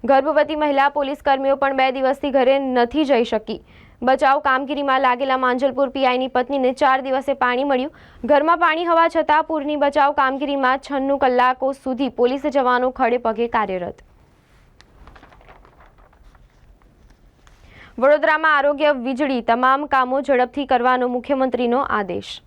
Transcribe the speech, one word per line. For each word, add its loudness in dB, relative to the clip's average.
ગર્ભવતી 2
મહિલા 2
પોલીસ -4
કર્મીઓ 2
પણ -2
બે 2
દિવસથી -2
ઘરે 2
નથી 0
જઈ 2
શકી. -6
બચાવ 2
કામગીરીમાં 0
લાગેલા 0
માંજલપુર 0
પીઆઈની 0
પત્નીને -2
ચાર 2
દિવસે -2
પાણી -2
મળ્યું. -2
ઘરમાં 2
પાણી 0
હોવા 2
છતાં 0
પૂરની -4
બચાવ 2
કામગીરીમાં 0
છન્નું -4
કલાકો 0
સુધી -4
પોલીસ -2
જવાનો 0
ખડે 0
પગે -4
કાર્યરત. -4
વડોદરામાં 2
આરોગ્ય 2
વીજળી, -2
તમામ 0
કામો 0
ઝડપથી 0
કરવાનો 0
મુખ્યમંત્રીનો -2
આદેશ. -6